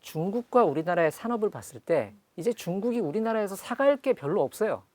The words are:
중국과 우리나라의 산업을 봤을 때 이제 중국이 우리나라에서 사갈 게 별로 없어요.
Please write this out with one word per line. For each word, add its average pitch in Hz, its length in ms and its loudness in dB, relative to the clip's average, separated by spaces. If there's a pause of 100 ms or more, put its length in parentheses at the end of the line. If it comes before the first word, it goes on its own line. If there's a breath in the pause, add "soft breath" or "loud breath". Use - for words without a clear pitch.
중국과 208 640 2
우리나라의 160 460 2
산업을 220 400 -2
봤을 120 280 -14
때 120 340 0 (220)
이제 180 160 0
중국이 226 480 -2
우리나라에서 208 560 -2
사갈 277 420 2
게 262 160 0
별로 160 280 0
없어요. 127 420 -2 (120)